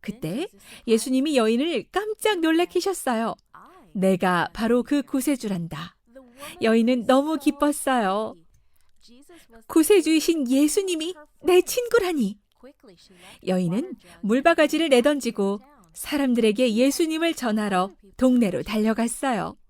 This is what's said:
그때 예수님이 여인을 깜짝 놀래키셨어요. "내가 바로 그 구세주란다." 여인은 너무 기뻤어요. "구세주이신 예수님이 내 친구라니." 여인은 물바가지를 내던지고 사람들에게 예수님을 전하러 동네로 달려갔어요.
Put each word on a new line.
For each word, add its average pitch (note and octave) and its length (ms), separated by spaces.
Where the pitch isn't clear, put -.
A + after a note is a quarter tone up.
그때 G#3+ 460
예수님이 C4 500
여인을 A#3+ 540
깜짝 G#4+ 500
놀래키셨어요. D#4+ 920
"내가 F#3 600
바로 A#3 300
그 C#4+ 200
구세주란다." F#3+ 920
여인은 A3+ 440
너무 C#4+ 320
기뻤어요. B3+ 1000
"구세주이신 D#4+ 800
예수님이 D#4 640
내 F4+ 180
친구라니." F#4 760
여인은 F#3 480
물바가지를 D#4 680
내던지고 A#3 720
사람들에게 A#3+ 800
예수님을 D#4+ 580
전하러 G#3 580
동네로 B3 460
달려갔어요. A3 920